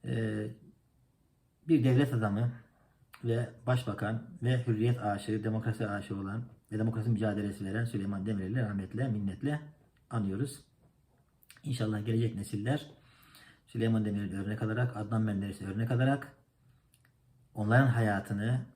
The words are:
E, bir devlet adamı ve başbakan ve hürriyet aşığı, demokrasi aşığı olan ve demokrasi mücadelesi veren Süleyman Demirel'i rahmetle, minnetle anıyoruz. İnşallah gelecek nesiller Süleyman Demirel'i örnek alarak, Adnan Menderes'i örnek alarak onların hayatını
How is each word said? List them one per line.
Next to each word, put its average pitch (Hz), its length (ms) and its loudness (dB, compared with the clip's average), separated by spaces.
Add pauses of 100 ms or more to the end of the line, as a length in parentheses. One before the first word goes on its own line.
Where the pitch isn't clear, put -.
E, 110 420 -2 (1200)
bir 151 160 8
devlet 131 300 6
adamı 110 380 2 (720)
ve 117 260 0 (180)
başbakan 113 640 -2 (140)
ve 123 240 2
hürriyet 117 340 2
aşığı, 104 420 -2
demokrasi 110 440 -2
aşığı 101 320 -4
olan 101 240 -4 (280)
ve 110 80 -4
demokrasi 113 300 0
mücadelesi 104 560 0
veren 110 200 -2
Süleyman 98 400 -4
Demirel'i 104 360 -2
rahmetle, 104 460 -2
minnetle 113 540 -2 (480)
anıyoruz. 107 520 -2 (1000)
İnşallah 107 420 -2
gelecek 113 300 2
nesiller 104 500 -2 (840)
Süleyman 113 380 2
Demirel'i 101 320 -2
örnek 104 240 -4
alarak, 117 360 0
Adnan 110 240 0
Menderes'i 98 460 -2
örnek 113 240 -2
alarak 131 460 2 (1160)
onların 117 340 6
hayatını 113 760 0 (100)